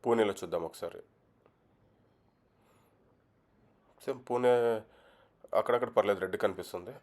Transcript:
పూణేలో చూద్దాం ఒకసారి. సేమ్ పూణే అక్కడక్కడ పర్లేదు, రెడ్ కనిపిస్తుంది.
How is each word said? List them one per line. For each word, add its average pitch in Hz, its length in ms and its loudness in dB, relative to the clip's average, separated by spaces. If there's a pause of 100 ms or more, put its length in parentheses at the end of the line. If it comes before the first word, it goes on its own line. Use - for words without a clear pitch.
పూణేలో 113 280 4
చూద్దాం 85 300 -4
ఒకసారి. - 360 -10 (3000)
సేమ్ 127 240 -8
పూణే 120 520 4 (720)
అక్కడక్కడ 120 360 0
పర్లేదు, 101 300 2
రెడ్ 92 180 -4
కనిపిస్తుంది. 92 540 -4 (120)